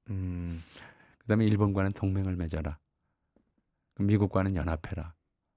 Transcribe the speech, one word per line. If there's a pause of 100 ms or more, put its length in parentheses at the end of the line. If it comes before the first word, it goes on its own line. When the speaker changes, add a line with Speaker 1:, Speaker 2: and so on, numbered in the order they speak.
(100)
Speaker 1:
음. (560)
Speaker 2:
그다음에
일본과는
동맹을
맺어라. (1160)
그럼
미국과는
연합해라. (420)